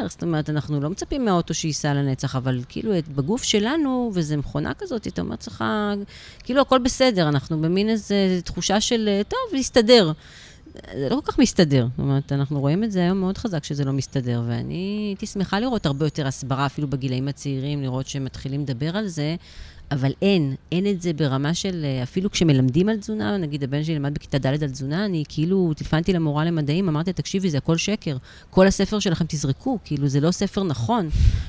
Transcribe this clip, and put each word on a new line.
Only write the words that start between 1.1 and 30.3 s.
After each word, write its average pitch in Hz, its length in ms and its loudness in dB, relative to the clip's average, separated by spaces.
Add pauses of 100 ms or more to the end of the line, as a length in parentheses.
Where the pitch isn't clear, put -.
מהאוטו 185 280 2
שייסע 151 400 -2
לנצח, 139 420 -2
אבל 127 340 -2
כאילו, 214 280 -2
את, 160 100 -2
בגוף 147 360 -2
שלנו, 247 720 0
וזה 151 240 0
מכונה 147 360 -4
כזאת, 311 340 -8
אתה 180 140 -6
אומר, 208 140 -6
"צריכה" 214 580 -4 (500)
כאילו, 262 180 2
הכל 262 180 4
בסדר, 240 500 4
אנחנו 147 320 0
במין 185 280 2
איזה 208 260 0 (280)
תחושה 190 380 0
של, 220 300 0
אה, 202 160 2
"טוב, 466 120 -2 (200)
נסתדר". 220 520 6 (840)
זה 135 160 -2
לא 269 160 0
כל 427 60 -2
כך - 80 0
מסתדר. 143 560 4
זאת 143 40 -8
אומרת, 135 320 0
אנחנו 139 280 -2
רואים 147 240 2
את 226 80 -2
זה 185 120 -2
היום 185 140 2
מאוד 190 200 -2
חזק 180 260 -4
שזה 143 220 -4
לא 135 80 -2
מסתדר, 123 540 -2
ואני 160 600 -4
הייתי 196 160 -8
שמחה 196 340 -4
לראות 233 260 -2
הרבה 143 200 0
יותר 147 220 -2
הסברה, 135 380 -2
אפילו 147 220 -4
בגילאים 131 400 -4
הצעירים, 143 540 -4
לראות 131 260 -4
שהם 135 180 -6
מתחילים 139 360 -6
לדבר 147 360 -4
על 214 100 -4
זה, 156 280 -2 (560)
אבל 135 200 0 (100)
אין, 170 340 2 (160)
אין 180 160 0
את 196 140 -2
זה 175 120 -2
ברמה 143 400 0
של, 180 320 -4
אה, 131 180 -2
אפילו 190 280 -2
כשמלמדים 143 580 4
על 226 80 0
תזונה, 214 400 -2
נגיד 147 260 -4
הבן 143 200 -2
שלי 160 120 -2
למד 143 180 -2
בכיתה - 240 -2
ד' 131 80 0 (180)
על 147 60 -2
תזונה, 139 360 -4
אני 175 240 -2
כאילו 175 480 2
טלפנתי 170 360 0
למורה 156 320 2
למדעים, 165 440 0
אמרתי, 165 240 0
"תקשיבי, 190 360 -2
זה 147 80 0
הכל 165 200 2
שקר, 165 400 -2 (320)
כל 185 180 8
הספר 196 320 2
שלכם 180 280 0
תזרקו, 156 580 -2
כאילו, 143 220 -2
זה 139 120 2
לא 156 120 4